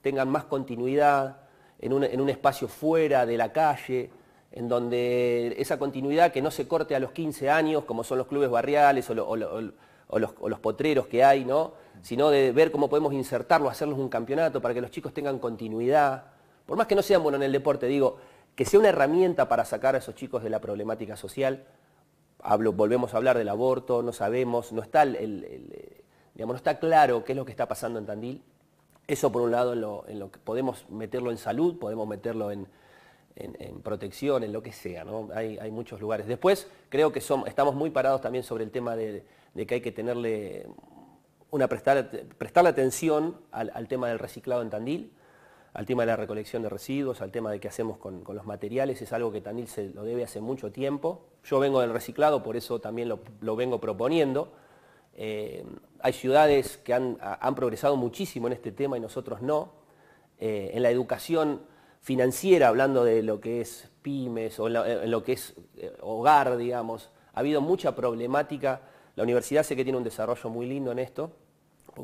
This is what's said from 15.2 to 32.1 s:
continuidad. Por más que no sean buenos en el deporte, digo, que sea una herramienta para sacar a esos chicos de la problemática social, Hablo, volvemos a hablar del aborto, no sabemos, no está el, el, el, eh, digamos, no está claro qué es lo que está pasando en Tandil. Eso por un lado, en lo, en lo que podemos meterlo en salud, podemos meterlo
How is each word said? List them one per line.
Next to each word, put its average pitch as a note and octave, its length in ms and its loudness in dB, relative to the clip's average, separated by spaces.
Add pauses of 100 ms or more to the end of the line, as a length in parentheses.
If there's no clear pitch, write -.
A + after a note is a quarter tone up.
continuidad. A#2+ 880 0 (400)
Por C#3+ 120 -4
más A3 100 2
que G#3 80 2
no G3 60 4
sean F#3+ 220 4
buenos C#3+ 160 0
en C#3 60 2
el C3+ 60 2
deporte, C3+ 360 0
digo, C#3 300 2 (380)
que B2+ 100 0
sea G3 140 8
una G#3+ 100 10
herramienta E3+ 580 4
para A#2 180 2
sacar C3 300 0
a B2+ 40 0
esos A#2 160 -10
chicos B2+ 280 -6
de A2+ 60 -4
la A2 100 -2
problemática G#2 560 -6
social, C3+ 500 -4 (760)
Hablo, G#2 300 4
volvemos A2+ 420 2
a A#2 40 0
hablar B2 200 4
del G#2+ 120 0
aborto, B2+ 520 0
no A#2+ 120 -4
sabemos, A#2+ 580 -2
no A2+ 100 -4
está D3+ 220 4
el, C3 140 2
el, F#2+ 260 -6
el, - 300 -16
eh, - 280 -20 (320)
digamos, A2+ 200 -6
no C3 40 -4
está D#3 220 0
claro D3 460 6
qué C3+ 80 -4
es - 20 -2
lo C3+ 100 -6
que A#2 60 -12
está A#2 160 -4
pasando A#2 320 -6
en G#2 60 -8
Tandil. A2 360 -10 (640)
Eso C#3 240 0
por A#2+ 100 0
un A#2+ 100 2
lado, B2 220 2
en A#2 80 -2
lo, G#2+ 260 -8
en G#2+ 120 -12
lo G2 120 -12
que - 80 -20
podemos B2 500 -6
meterlo A#2 420 -6
en A#2 60 -6
salud, D3+ 420 -2
podemos A2 280 -6
meterlo G#2+ 440 -6